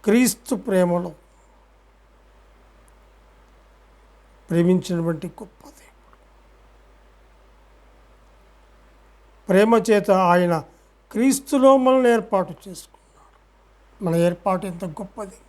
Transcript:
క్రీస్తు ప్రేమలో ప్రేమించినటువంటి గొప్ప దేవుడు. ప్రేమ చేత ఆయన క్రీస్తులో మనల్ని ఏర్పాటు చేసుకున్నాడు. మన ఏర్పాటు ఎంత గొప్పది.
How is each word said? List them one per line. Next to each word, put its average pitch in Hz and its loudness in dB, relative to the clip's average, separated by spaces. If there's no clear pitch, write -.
క్రీస్తు 233 0
ప్రేమలో 175 -2
ప్రేమించినటువంటి 170 -2
గొప్ప - -20
దేవుడు. - -20
ప్రేమ 214 2
చేత 208 2
ఆయన 175 2
క్రీస్తులో 269 2
మనల్ని 254 2
ఏర్పాటు 214 -2
చేసుకున్నాడు. - -20
మన 170 -2
ఏర్పాటు 175 -2
ఎంత 175 -10
గొప్పది. 190 -14